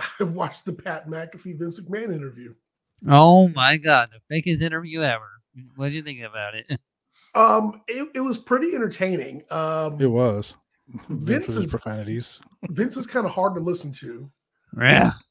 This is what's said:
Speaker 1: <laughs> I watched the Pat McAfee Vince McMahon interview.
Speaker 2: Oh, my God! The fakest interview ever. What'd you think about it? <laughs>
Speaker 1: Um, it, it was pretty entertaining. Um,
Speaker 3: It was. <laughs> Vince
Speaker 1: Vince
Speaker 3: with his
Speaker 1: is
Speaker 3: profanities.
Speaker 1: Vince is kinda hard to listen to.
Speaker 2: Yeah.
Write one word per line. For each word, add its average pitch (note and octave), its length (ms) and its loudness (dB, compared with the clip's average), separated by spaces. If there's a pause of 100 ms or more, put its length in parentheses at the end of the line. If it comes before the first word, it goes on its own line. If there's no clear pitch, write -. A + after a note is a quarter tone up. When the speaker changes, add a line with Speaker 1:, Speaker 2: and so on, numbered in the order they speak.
(100)
Speaker 1:
<laughs> - 100 -6
I G#3 40 0
watched E3 420 -6
the F3+ 80 -6
Pat D#3+ 340 -10
McAfee E3 500 -12
Vince E3+ 220 -8
McMahon G3 340 -8
interview. B2 380 -12 (560)
Speaker 2:
Oh, E3+ 400 10
my C#3+ 300 4
God! C#3 340 4
The A2+ 220 -10
fakest D#3+ 260 0
interview D#3+ 420 -4
ever. A2+ 260 0 (480)
What'd C#3 180 -4
you D#3 80 -8
think C#3+ 180 -12
about G#2+ 340 -10
it? A2 120 -12 (180)
<laughs> - 60 -20 (440)
Speaker 1:
Um, G#3+ 540 4
it, C4+ 260 -8
it C4 60 -4
was C4 160 -2
pretty D4+ 380 -2
entertaining. F#3 760 -4
Um, D#3 480 -4
Speaker 3:
It C#3 120 2
was. A2+ 420 0 (200)
<laughs> - 140 -20 (220)
Vince - 0 -
Speaker 1:
Vince E3+ 380 -2
Speaker 3:
with - 100 -4
his G3+ 80 -2
Speaker 1:
is D3+ 60 -4
Speaker 3:
profanities. G#2+ 680 -8 (280)
Speaker 1:
Vince G#3+ 300 -4
is B3+ 80 -10
kinda A#3 240 -4
hard F#3+ 240 -2
to F3 80 -6
listen F3 280 -6 (100)
to. B2 300 -16 (480)
Speaker 2:
Yeah. C3 340 6 (180)